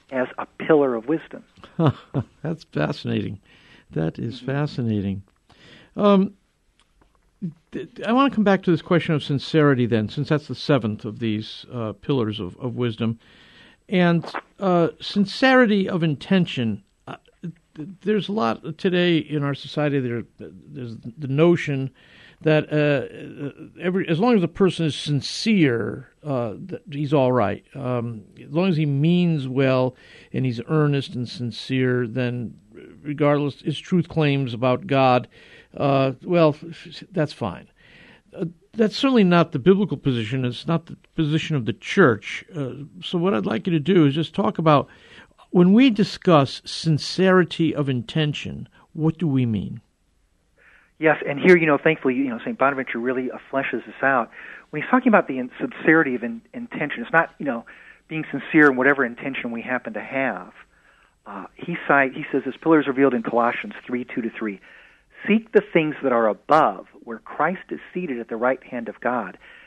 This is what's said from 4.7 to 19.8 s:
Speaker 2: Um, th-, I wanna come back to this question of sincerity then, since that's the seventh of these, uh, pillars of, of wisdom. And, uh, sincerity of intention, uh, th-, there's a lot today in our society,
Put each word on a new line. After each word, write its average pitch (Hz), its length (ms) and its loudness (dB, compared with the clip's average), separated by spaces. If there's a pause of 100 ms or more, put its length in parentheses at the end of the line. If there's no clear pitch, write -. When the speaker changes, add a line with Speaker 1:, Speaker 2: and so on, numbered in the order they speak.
Speaker 2:
Um, 202 360 4 (1400)
th-, - 160 -10 (180)
I 220 60 0
wanna 269 200 2
come 214 120 2
back 190 180 4
to 180 80 2
this 156 100 2
question 170 320 0
of 147 80 0
sincerity 143 640 2
then, 107 220 0
since 143 220 -6
that's 147 180 -2
the 123 80 -10
seventh 110 480 -2
of 107 160 -10
these, 110 540 -4
uh, 113 180 -6
pillars 107 480 -4
of, 90 160 -10
of 120 220 -8
wisdom. 113 420 -2 (720)
And, 175 340 2 (380)
uh, 175 280 2 (120)
sincerity 208 880 2
of 170 140 -2
intention, 147 800 0 (220)
uh, - 120 -14 (580)
th-, 151 140 -12 (140)
there's 208 260 0
a - 20 -4
lot 165 460 -4
today 175 400 2
in 147 260 -2
our 143 120 -2
society, 143 440 -2